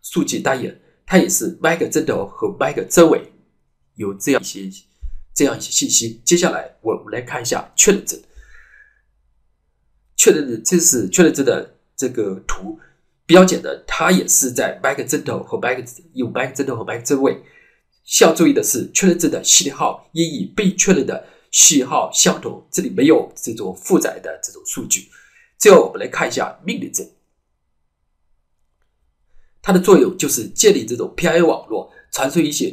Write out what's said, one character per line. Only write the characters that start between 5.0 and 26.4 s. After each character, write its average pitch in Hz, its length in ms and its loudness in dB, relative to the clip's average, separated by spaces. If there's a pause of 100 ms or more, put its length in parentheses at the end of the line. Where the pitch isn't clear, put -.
这 143 120 2
样 117 120 -2
一 - 40 -14
些 - 80 -12
信 - 200 -2
息。 - 360 -2
接 175 120 4
下 175 120 2
来 - 320 -8
我 110 140 -2
们 - 160 -14
来 117 100 -6
看 123 200 -10
一 113 40 -12
下 - 300 -6
确 - 160 4
认 - 140 0
帧。 - 140 -10 (2000)
确 - 160 4
认 151 160 0
帧， 113 160 -8
这 175 160 2
是 123 300 0
确 180 140 2
认 156 80 4
帧 139 140 -4
的 - 320 -2 (180)
这 127 140 -6
个 98 380 -6
图， - 320 -8 (480)
比 170 80 6
较 185 100 10
简 - 160 -2
单， - 240 -10
它 160 240 -2
也 185 180 2
是 - 220 0
在 117 320 -4
mac 139 240 -2
针 - 180 -4
头 - 200 -6
和 - 160 -8
mac， 123 180 -2 (360)
有 123 180 -4
mac 131 240 -6
针 135 100 -4
头 131 100 -4
和 110 80 -10
mac 110 220 -8
针 135 160 0
位。 - 220 0 (600)
需 - 200 2
要 165 100 6
注 165 140 4
意 143 60 6
的 107 100 2
是， - 300 -4
确 - 120 0
认 175 140 4
证 160 100 0
的 - 140 -4
序 - 220 4
列 135 80 -6
号 - 400 -4
应 165 120 0 (140)
与 - 60 -4
被 196 280 -2
确 - 200 2
认 143 120 2
的 - 220 -8 (240)
序 139 320 4
号 127 300 -2
相 - 260 0
同， - 320 -12
这 180 100 -2
里 - 80 -8
没 127 180 2
有 139 280 4
这 - 180 -10
种 95 220 -10
负 - 240 0
载 - 240 -4
的 78 180 -12
这 - 120 -10
种 - 120 -20
数 - 200 -10
据。 - 240 -6 (500)
最 208 120 8
后 180 140 8
我 - 60 -8
们 - 80 -12
来 - 80 -6
看 - 180 -4
一 - 60 -8
下 - 320 -6